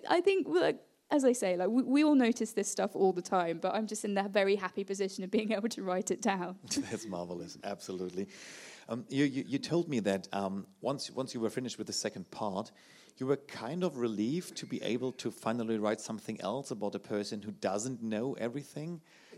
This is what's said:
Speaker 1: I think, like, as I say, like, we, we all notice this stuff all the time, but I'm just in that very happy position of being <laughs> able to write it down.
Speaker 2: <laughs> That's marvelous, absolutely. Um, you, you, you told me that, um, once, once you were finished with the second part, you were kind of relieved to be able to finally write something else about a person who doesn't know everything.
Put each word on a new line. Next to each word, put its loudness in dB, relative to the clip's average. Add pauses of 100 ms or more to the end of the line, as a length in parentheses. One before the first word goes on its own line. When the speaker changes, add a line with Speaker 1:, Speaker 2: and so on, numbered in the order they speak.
Speaker 1:
I 6
think, 4
like, 4 (320)
as 4
I 8
say, 2
like, 2
we, 4
we 4
all 6
notice 4
this 0
stuff -2
all 6
the -2
time, 2
but 0
I'm 0
just -6
in 0
that 0
very 6
happy -2
position -4
of -8
being 2
<laughs> 2
able 0
to -6
write 0
it -4
down. 0
Speaker 2:
<laughs> -4
That's -6
marvelous, -6
absolutely. -4 (600)
Um, -4
you, 4
you, 2
you 0
told 0
me 0
that, 2
um, -2 (160)
once, -2
once -4
you -2
were 2
finished -4
with -8
the -6
second -4
part, -2 (480)
you -4
were 4
kind -6
of -2
relieved 0
to -10
be -6
able 0
to -6
finally 0
write 2
something -8
else -4
about -4
a -4
person -4
who -10
doesn't -2
know -2
everything. -6 (380)